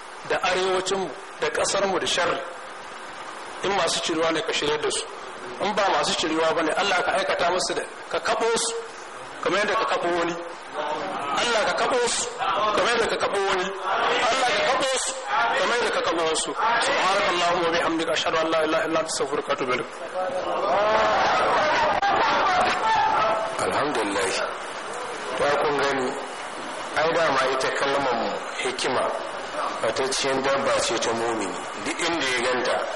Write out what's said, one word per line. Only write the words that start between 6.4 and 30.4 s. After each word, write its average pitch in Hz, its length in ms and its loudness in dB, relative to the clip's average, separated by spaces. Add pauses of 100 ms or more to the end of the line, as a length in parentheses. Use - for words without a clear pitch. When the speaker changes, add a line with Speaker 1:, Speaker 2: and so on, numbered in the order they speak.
Speaker 1:
ba 160 80 2
ne 151 100 2
Allah 185 300 2
ka - 100 0
aikata 185 380 2
musu 180 240 0
da, - 80 -2 (280)
ka 165 80 0
kaɓo 226 260 0 (120)
su - 180 -2 (680)
kamar 170 180 2
yadda 208 140 2
ka 180 100 2
kaɓo 175 240 0 (100)
wani. 170 180 0 (1040)
Allah 226 240 2
ka - 80 2
kaɓo 240 360 2
su - 180 -2 (500)
kamar 202 160 2
yadda 233 160 2
ka 185 80 0
kaɓo 202 220 0 (100)
wani. 185 180 0 (640)
Allah 262 200 2
ka 226 180 2
kaɓo 269 220 2 (160)
su - 80 -2 (460)
kamar 233 200 2
yadda 220 120 0
ka 539 120 0
kaɓo 170 200 0
wasu. 160 280 0 (340)
Subhanakallahumma 175 800 2
wa 165 80 2
bihamdika 165 400 0
ashhadu 165 260 2
an 160 120 2
la 165 140 2
ilaha 160 220 2
illa 165 140 0
anta 160 80 -2
astaghfiruka 143 400 -2
wa 139 60 0
atubu 131 180 0
ilaik. 120 140 -2 (3750)
Speaker 2:
Alhamdulillah. - 1000 0 (680)
To 123 140 0 (120)
kun - 220 2
gani, 135 300 0 (840)
ai 156 200 2
dama 156 280 2 (120)
ita 135 180 0
kalmar 139 480 0 (400)
hikima, - 460 -2 (760)
fatacciyar 131 640 0